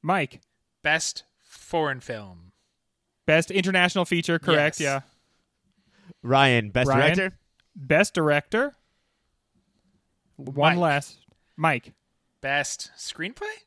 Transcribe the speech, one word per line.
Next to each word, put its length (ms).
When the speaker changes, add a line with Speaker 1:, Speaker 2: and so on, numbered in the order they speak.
Speaker 1:
Mike. 380
Speaker 2:
Best 420
foreign 560
film. 540
Speaker 1:
Best 240
international 540
feature, 340
correct, 400
Speaker 2:
Yes. 240
Speaker 1:
yeah. 1080
Speaker 3:
Ryan. 480
Best 160
Speaker 1:
Ryan. 280
Speaker 3:
Director. 220
Speaker 1:
Best 400
Director. 580
One 380
Speaker 2:
Mike. 20
Speaker 1:
last. 400
Mike. 360
Speaker 2:
Best 560
screenplay? 460